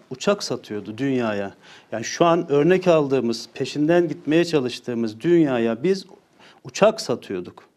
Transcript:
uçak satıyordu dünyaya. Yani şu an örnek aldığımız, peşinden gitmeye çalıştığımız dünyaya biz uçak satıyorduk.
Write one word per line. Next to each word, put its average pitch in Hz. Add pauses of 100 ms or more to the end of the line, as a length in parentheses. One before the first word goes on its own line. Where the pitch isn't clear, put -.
(100)
uçak 202
satıyordu 107
dünyaya. 117 (380)
Yani 113
şu -
an 170
örnek 175
aldığımız, 135
peşinden 156
gitmeye 156
çalıştığımız 120
dünyaya 127
biz 190 (580)
uçak 214
satıyorduk. 101 (120)